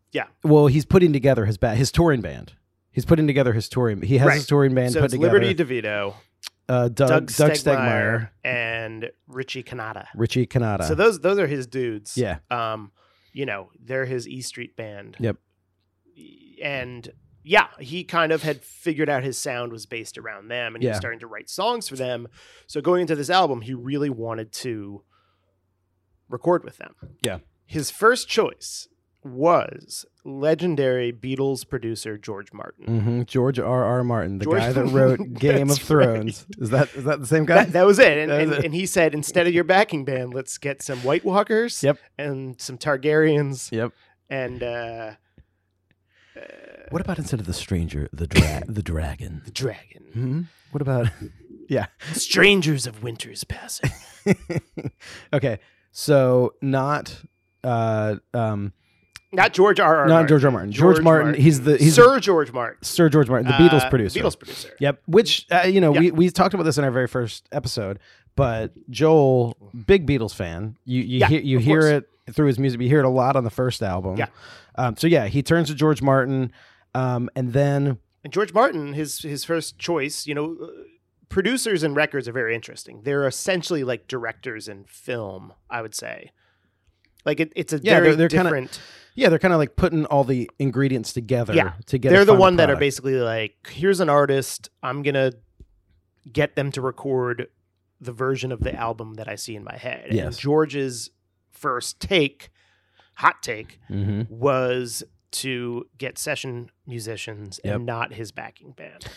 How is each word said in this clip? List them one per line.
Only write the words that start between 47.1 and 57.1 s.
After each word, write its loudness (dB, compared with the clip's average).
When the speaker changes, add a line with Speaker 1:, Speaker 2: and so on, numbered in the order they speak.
Speaker 2:
instead -6
of -10
the -4
stranger, -4
the -8
dra-, 2
<laughs> -14
the -6
dragon? -8
Speaker 1:
The -18
dragon. -10
Speaker 2:
Mm-hmm. -4
What 0
about, 0
<laughs> -18
yeah. -2
Speaker 1:
Strangers 2
of -14
Winter's -12
Passing. -8
Speaker 2:
<laughs> 2
Okay. -2
So 2
not, -2